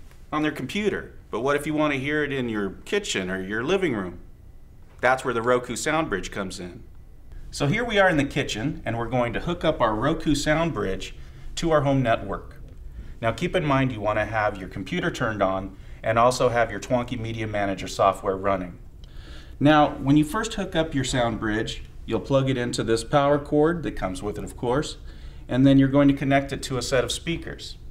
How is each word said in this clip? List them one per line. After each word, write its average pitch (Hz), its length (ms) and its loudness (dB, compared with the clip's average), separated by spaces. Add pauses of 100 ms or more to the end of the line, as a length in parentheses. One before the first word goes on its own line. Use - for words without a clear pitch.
(320)
on 151 100 0
their 151 100 0
computer, 151 600 -4 (200)
but 107 80 -2
what 143 160 2
if 143 100 -2
you 151 80 -2
want 151 180 2
to 135 60 -2
hear 147 240 -2
it 143 100 -2
in 127 160 -2
your 104 220 -2 (140)
kitchen 101 480 -2
or 95 100 -4
your 107 220 -4
living 175 320 0
room? 90 240 -6 (800)
That's 127 240 2
where 123 100 -2
the 113 80 0
Roku 123 320 2
sound 151 340 -2
bridge 92 220 -4
comes 95 300 -6
in. 90 240 -12 (680)
So - 160 -2
here 214 180 2
we 220 140 0
are 190 100 8
in 165 80 4
the 139 80 4
kitchen, 131 600 -2
and 113 120 -2
we're 117 120 -2
going 120 240 2
to - 80 -2
hook 175 240 -4
up 151 160 2
our 110 160 4
Roku 147 400 0
sound 156 360 2
bridge 98 440 -4 (400)
to 165 160 0
our 151 80 6
home 139 200 4
network. 104 600 -2 (600)
Now 117 120 2
keep 180 240 -2
in 165 100 2
mind 135 240 2
you 104 100 -6
want 107 200 0
to 104 40 2
have 104 320 0
your 95 120 -10
computer 160 420 -4
turned 110 320 -2
on 95 340 -2 (240)
and 113 160 0
also 123 320 4
have 117 220 2
your 101 80 -6
Twonky 120 400 -2
Media 113 260 -6
Manager 98 440 -2
software 98 480 2
running. 95 420 -2 (800)
Now, 147 380 6
when 135 200 4
you 151 80 6
first 220 300 -4
hook 185 220 -4
up 160 180 0
your 135 80 0
sound 120 380 0
bridge, 110 420 -2 (240)
you'll 107 140 -2
plug 135 280 2
it 123 80 2
into 120 280 -2
this 113 180 2
power 143 340 4
cord 151 460 2
that 107 140 -4
comes 92 260 -4
with 104 160 -4
it, 95 60 -8
of - 120 -10
course, 127 420 -2 (500)
and 127 180 6
then 139 100 10
you're 135 120 8
going 139 180 6
to 139 80 8
connect 139 380 2
it 131 100 -6
to 131 160 -4
a 120 40 -2
set 123 200 2
of 113 80 -2
speakers. - 680 -8 (120)